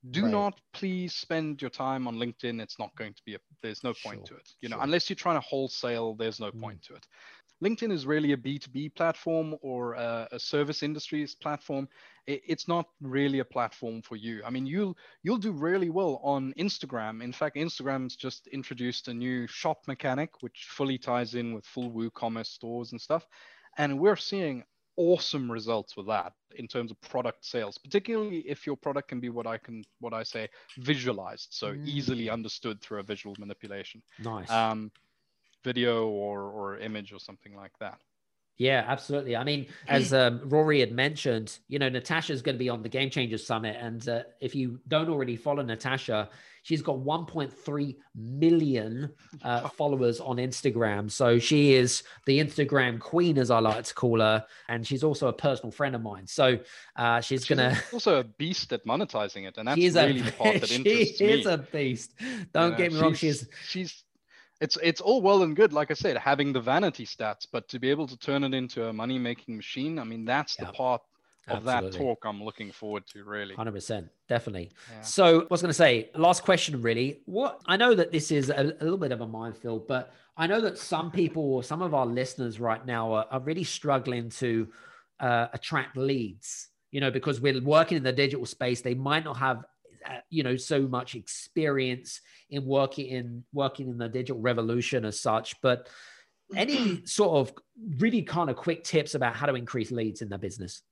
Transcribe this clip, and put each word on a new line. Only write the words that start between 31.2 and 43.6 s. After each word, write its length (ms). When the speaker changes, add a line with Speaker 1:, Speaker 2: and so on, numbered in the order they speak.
Speaker 1:
so 220
Speaker 2:
Mm. 140
Speaker 1:
easily 420
understood 520
through 180
a 40
visual 360
manipulation. 600
Speaker 2:
Nice. 300
Speaker 1:
Um, 420
video 440
or, 340
or 280
image 340
or 60
something 360
like 240
that. 200
Speaker 2:
Yeah, 300
absolutely. 480
I 80
mean, 240
as, 260
Speaker 1:
<clears throat> 0
Speaker 2:
um, 360
Rory 320
had 100
mentioned, 680
you 120
know, 100
Natasha's 520
gonna 160
be 120
on 140
the 60
Game 200
Changers 360
Summit. 340